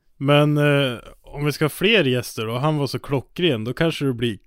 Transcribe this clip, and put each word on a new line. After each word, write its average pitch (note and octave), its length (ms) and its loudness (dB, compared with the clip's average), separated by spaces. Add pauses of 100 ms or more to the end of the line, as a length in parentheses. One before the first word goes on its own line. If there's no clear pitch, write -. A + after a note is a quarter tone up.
(180)
Men, D3 400 4
eh, C#3 420 2 (220)
om C#3+ 240 -8
vi D3 60 0
ska D#3 140 -2
ha C#3+ 40 2
fler G3+ 340 2
gäster B2 440 -2
och A#2 140 -4
han D3+ 160 2
var C#3+ 100 0
så A#2+ 120 -6
klockren, C#3 640 -2
då B2 100 -6
kanske E3 320 0
det C3+ 80 2
blir A#2 340 -4